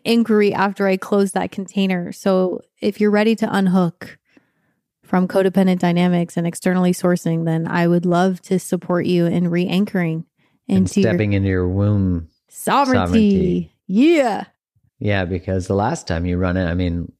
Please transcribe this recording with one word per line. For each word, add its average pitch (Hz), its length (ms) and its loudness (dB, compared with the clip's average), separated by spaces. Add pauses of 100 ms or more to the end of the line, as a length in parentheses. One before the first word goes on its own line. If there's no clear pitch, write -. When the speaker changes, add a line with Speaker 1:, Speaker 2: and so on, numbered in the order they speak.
Speaker 1:
inquiry 220 500 2
after 196 320 -2
I 190 100 2
closed 196 380 0
that 190 160 -2
container. 185 600 -4
So 185 480 0 (200)
if 208 200 -2
you're 208 100 4
ready 214 260 2
to - 200 -4
unhook 185 600 0 (880)
from 185 240 0
codependent 190 540 2
dynamics 175 560 0
and 170 100 -2
externally 180 460 0
sourcing, 170 520 0
then 165 220 -2
I 170 220 0
would 175 180 2
love 180 360 0
to 185 180 -2
support 175 460 -4
you 175 200 0
in 175 240 0
re-anchoring 175 760 -2 (420)
Speaker 2:
And 190 100 2
Speaker 1:
into 95 220 0
your 190 100 2
Speaker 2:
stepping 104 220 0
into 98 160 0
your 92 200 0
womb 95 600 0 (200)
Speaker 1:
sovereignty. 254 560 0
Speaker 2:
sovereignty. 185 680 0 (160)
Speaker 1:
Yeah. 247 560 2 (560)
Speaker 2:
Yeah, 101 240 0
because 90 420 -4
the 101 80 0
last 113 320 -2
time 85 180 -2
you 87 140 -2
run 90 180 0
it, 92 100 0
I 82 80 -2
mean, 87 460 -2